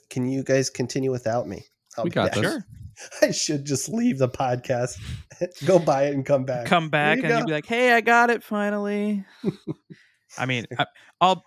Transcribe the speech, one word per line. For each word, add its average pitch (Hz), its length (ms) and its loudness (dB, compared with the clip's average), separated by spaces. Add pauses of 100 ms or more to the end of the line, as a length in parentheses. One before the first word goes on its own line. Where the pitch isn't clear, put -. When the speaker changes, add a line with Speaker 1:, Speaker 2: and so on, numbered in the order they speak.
Speaker 1:
Can 123 160 -4
you 135 180 -2
guys 135 260 2
continue 131 420 -4
without 120 340 -2
me? 92 200 -10 (320)
I'll 113 80 -4
Speaker 2:
We - 40 0
Speaker 1:
be 117 40 -10
Speaker 2:
got 95 180 2
Speaker 1:
back. - 100 -4
Speaker 2:
this. - 100 0
Speaker 3:
Sure. 285 140 -8 (280)
Speaker 1:
<laughs> - 280 -4
I 277 100 6
should 143 340 -4
just 143 240 -4
leave 233 280 0
the 131 120 2
podcast, 123 680 -2 (340)
<laughs> 175 340 -8
go 180 120 6
buy 147 280 2
it, 143 100 -2
and 135 100 -4
come 135 200 2
back. 123 200 -6
Speaker 3:
Come 165 200 2
Speaker 1:
There 156 40 -8
Speaker 3:
back, 151 280 2
Speaker 1:
you 262 80 -2
Speaker 3:
and 156 60 0
you'll 233 100 2
Speaker 1:
go. - 60 -4
Speaker 3:
be 160 40 -2
like, 151 140 -4
"Hey, 240 260 2
I 233 100 6
got 233 280 4
it 233 140 0
finally." 208 840 -2 (180)
<laughs> - 960 -10
I 123 80 -2
mean, 123 200 -2 (120)
I, 143 80 0 (360)
all 180 260 4